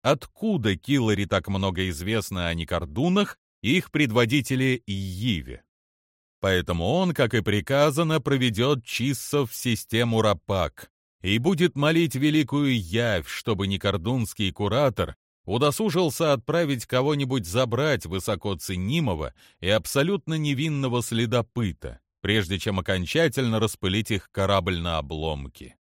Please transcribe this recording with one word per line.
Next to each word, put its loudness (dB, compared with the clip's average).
откуда 0
Киллари 2
так 0
много 0
известно -4
о -2
Никордунах 0
и 2
их -2
предводителе 2
Йиве. -4
Поэтому 0
он, 0
как 0
и 2
приказано, 2
проведет 0
чиссов -2
в -12
систему 0
Рапак 0
и 2
будет 2
молить 2
Великую 2
Явь, 0
чтобы -4
никордунский -2
куратор 0
удосужился 2
отправить 0
кого-нибудь 0
забрать 0
высоко -4
ценимого -2
и -2
абсолютно 0
невинного 0
следопыта, -2
прежде 0
чем -2
окончательно 0
распылить 0
их -4
корабль 2
на -2
обломки. -6